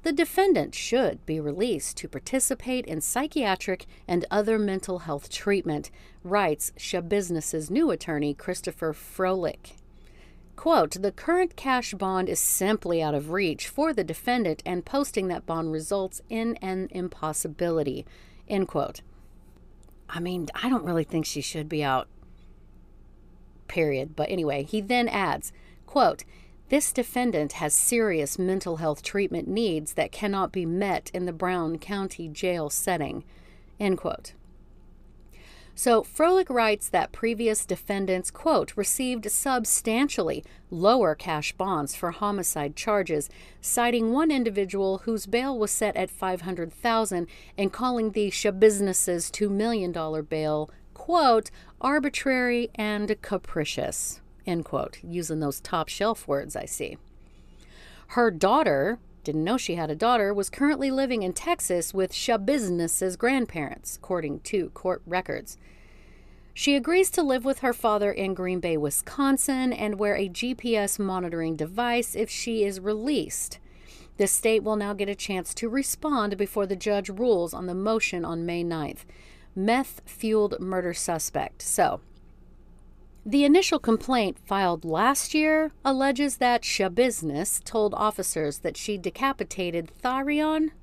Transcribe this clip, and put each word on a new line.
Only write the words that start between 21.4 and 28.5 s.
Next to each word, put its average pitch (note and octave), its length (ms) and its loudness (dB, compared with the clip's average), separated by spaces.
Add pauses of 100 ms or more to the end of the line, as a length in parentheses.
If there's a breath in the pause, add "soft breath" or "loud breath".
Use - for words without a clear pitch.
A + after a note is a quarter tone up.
should D3+ 260 -6
be D3+ 160 -2
out, C3 240 2 (1600 soft breath)
period. D3+ 480 -2
But D3+ 140 -2
anyway, D3+ 320 0
he D3+ 180 -4
then A#3+ 280 2
adds, - 440 -2 (360 soft breath)
quote, - 360 2 (460 soft breath)
"This C#4+ 220 2
defendant A#3 640 0
has D3+ 200 -2
serious G#3 640 2
mental F#3 380 0